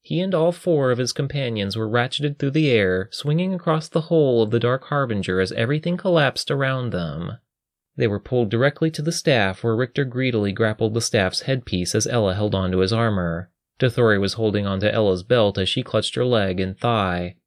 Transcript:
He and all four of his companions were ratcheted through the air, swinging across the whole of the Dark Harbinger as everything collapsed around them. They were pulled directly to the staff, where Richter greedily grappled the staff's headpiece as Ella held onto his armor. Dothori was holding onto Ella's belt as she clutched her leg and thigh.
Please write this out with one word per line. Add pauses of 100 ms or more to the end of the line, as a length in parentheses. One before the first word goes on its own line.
He
and
all
four
of
his
companions
were
ratcheted
through
the
air,
swinging
across
the
whole
of
the
Dark
Harbinger
as
everything
collapsed
around
them. (640)
They
were
pulled
directly
to
the
staff,
where
Richter
greedily
grappled
the
staff's
headpiece
as
Ella
held
onto
his
armor. (280)
Dothori
was
holding
onto
Ella's
belt
as
she
clutched
her
leg
and
thigh. (120)